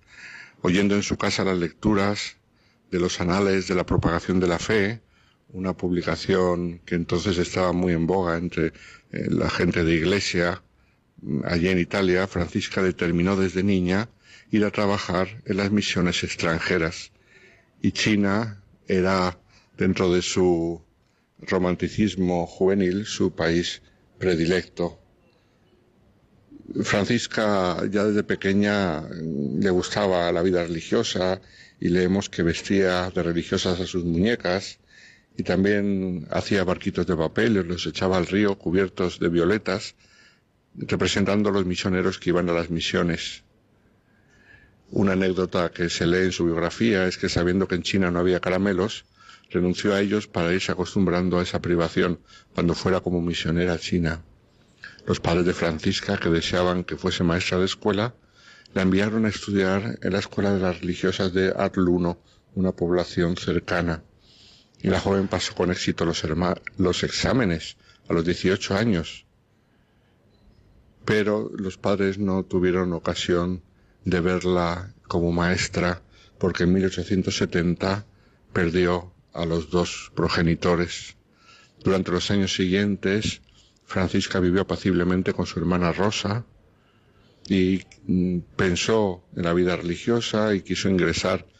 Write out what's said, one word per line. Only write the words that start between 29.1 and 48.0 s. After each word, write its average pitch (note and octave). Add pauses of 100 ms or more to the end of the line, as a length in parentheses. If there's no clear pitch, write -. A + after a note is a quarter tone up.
le F#2+
gustaba F2+
la E2+
vida F2+
religiosa F#2 (380)
y -
leemos F2+
que -
vestía F2+
de F2+
religiosas F2
a F2+
sus F2
muñecas F#2 (560)
y -
también F#2+
hacía F#2
barquitos F2
de F2
papel G2+
y F#2
los F2
echaba F#2
al E2+
río G2
cubiertos F2+
de F2
violetas, F#2 (800)
representando G2
a -
los G2
misioneros F#2
que -
iban F2
a E2+
las E2+
misiones. E2+ (1500)
Una G2
anécdota F#2
que E2+
se -
lee F2+
en F2+
su F2
biografía F#2
es F2+
que, F#2+
sabiendo F2+
que F#2
en E2
China F#2+